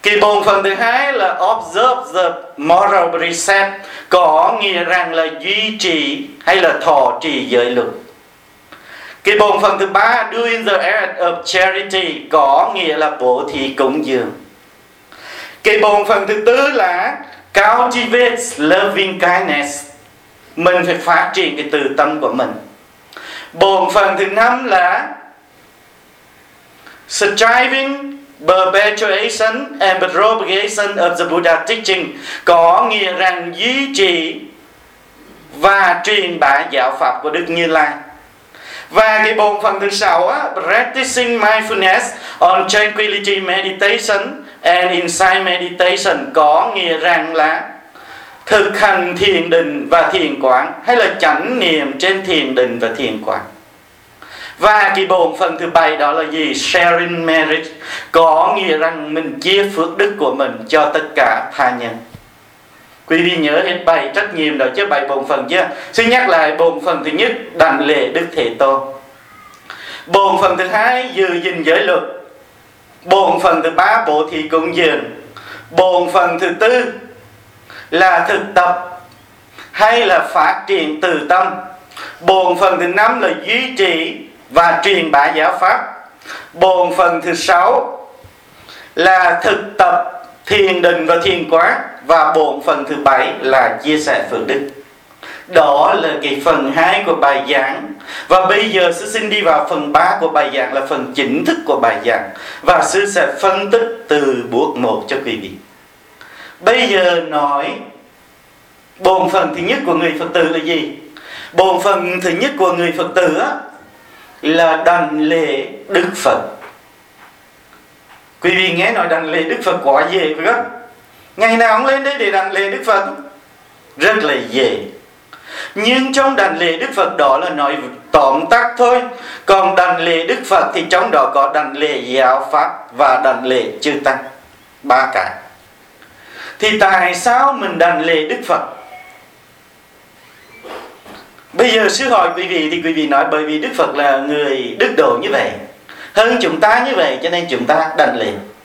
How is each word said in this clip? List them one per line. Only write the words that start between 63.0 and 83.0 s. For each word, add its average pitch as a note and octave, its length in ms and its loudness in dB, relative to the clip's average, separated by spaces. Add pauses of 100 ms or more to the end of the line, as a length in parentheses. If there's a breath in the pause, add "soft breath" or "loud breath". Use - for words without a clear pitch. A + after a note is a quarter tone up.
Quý E3 160 2
vị F3 140 0
nhớ D#3 300 0
hết F3 180 -4
bảy E3 300 2
trách G3+ 200 -4
nhiệm D3+ 240 -2
đó B2+ 80 2 (100)
chứ, G3+ 100 0
bảy C#3 220 0
bổn C#3 200 -4
phận C3 220 -2
chưa? F3 180 0 (240 loud breath)
Xin A3+ 180 2
nhắc B3 180 2
lại, D#3 280 4
bổn E3 280 2
phận D#3+ 200 -2
thứ D#3 60 -4
nhất, A3 220 0 (220)
đảnh D3+ 320 2
lễ C#3 220 2
Đức - 180 -2 (100)
Thế A#2+ 220 -2
Tôn. C3+ 220 2 (1300 loud breath)
Bổn F#3 360 2
phận F#3 140 2
thứ F#3 100 -2
hai, B3 480 0
giữ F3+ 280 0
gìn F3+ 200 -4
giới E3 200 4
luật. F3+ 200 0 (1000)
Bổn F3+ 380 2
phận E3 220 2
thứ E3 80 0
ba, G3 360 2
bố D3+ 240 0
thí D#3 180 -6
cúng D#3+ 280 0
dường. D#3 240 2 (720 loud breath)
Bổn F3+ 420 2
phận F3+ 260 2
thứ F3+ 120 -2 (100)
tư B3 320 2 (1000 loud breath)
là F3+ 380 2
thực G3 120 0 (140)
tập F3+ 460 0 (720 loud breath)
hay A3+ 340 2
là F3+ 120 4
phát E3 480 0
triển D#3+ 340 -2
từ E3 280 -2
tâm. F#3 260 2 (640 loud breath)
Bổn F3+ 380 2
phận F#3 220 2
thứ F3 60 0
năm A3 340 2